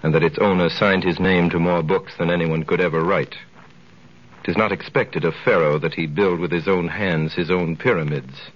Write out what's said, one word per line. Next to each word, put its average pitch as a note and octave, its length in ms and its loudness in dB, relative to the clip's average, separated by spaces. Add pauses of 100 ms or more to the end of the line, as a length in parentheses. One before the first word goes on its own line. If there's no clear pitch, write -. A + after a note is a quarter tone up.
and D#2+ 120 0
that D#2+ 80 4
its - 140 2
owner F#2 320 2
signed F#2+ 340 2
his F2 160 0
name F2+ 300 4
to E2+ 100 0
more E2+ 240 2
books F2+ 360 -2
than E2+ 120 0
anyone E2 320 0
could F2 160 0
ever D#2+ 240 0
write. E2+ 360 -2 (1040)
It - 80 -4
is E2+ 60 0
not G#2+ 140 2
expected - 540 -2
of E2 100 0
Pharaoh E2 440 2
that D2+ 160 -4
he E2 120 -4
build F2 340 0
with E2+ 120 -4
his E2+ 160 -2
own F2+ 200 0
hands E2 440 -2
his E2+ 180 -4
own E2+ 260 0
pyramids, D2+ 800 -4